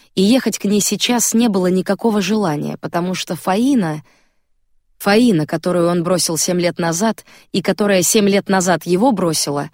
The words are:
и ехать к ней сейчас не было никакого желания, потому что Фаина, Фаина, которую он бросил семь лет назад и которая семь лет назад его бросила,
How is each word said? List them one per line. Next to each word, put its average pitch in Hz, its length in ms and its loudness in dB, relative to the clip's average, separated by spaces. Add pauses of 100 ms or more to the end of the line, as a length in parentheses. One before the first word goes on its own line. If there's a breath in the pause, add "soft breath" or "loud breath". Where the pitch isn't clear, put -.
(160 soft breath)
и 190 60 0
ехать 226 380 2
к - 60 -8
ней 202 160 2
сейчас - 520 -2
не 233 140 4
было 190 200 0
никакого 196 540 0
желания, 160 600 -2
потому 175 320 -4
что 170 240 -6
Фаина, 190 680 0 (960)
Фаина, 208 500 2
которую 170 400 0
он 175 160 0
бросил 175 340 0
семь 180 220 -2
лет 170 180 -2
назад 175 460 -2 (300 soft breath)
и 196 80 0
которая 196 400 0
семь 202 260 2
лет 196 220 0
назад 180 360 0
его 196 280 2
бросила, 156 600 -2